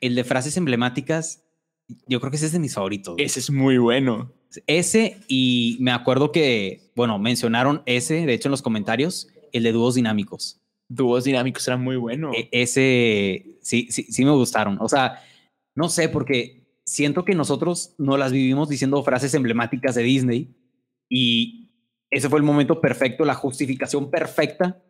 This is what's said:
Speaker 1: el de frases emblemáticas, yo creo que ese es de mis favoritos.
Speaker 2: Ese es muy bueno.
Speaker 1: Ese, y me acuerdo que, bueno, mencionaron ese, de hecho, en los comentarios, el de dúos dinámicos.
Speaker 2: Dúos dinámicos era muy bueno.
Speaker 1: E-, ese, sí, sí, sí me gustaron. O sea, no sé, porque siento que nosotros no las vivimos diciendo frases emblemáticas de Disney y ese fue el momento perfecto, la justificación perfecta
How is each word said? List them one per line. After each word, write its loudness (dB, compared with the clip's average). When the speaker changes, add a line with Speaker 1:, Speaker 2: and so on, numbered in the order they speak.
Speaker 1:
el 0
de 0
frases -2
emblemáticas, -2
yo 0
creo -4
que -4
ese -2
es -4
de 0
mis -4
favoritos. -6
Speaker 2:
Ese -2
es -4
muy 4
bueno. 2
Speaker 1:
Ese, 2
y 2
me 2
acuerdo 2
que, 0
bueno, 0
mencionaron 0
ese, 0
de 2
hecho, -2
en 0
los -2
comentarios, -2
el -2
de 2
dúos 2
dinámicos. -2
Speaker 2:
Dúos 0
dinámicos -2
era 0
muy -2
bueno. -6
Speaker 1:
E-, -6
ese, 2
sí, -2
sí, -4
sí 0
me 6
gustaron. 2
O -2
sea, 0
no -2
sé, 0
porque -4
siento -2
que 2
nosotros -2
no 0
las 0
vivimos 2
diciendo 0
frases 0
emblemáticas -2
de 0
Disney 0
y -2
ese -2
fue 4
el 2
momento 2
perfecto, 0
la 2
justificación -4
perfecta -2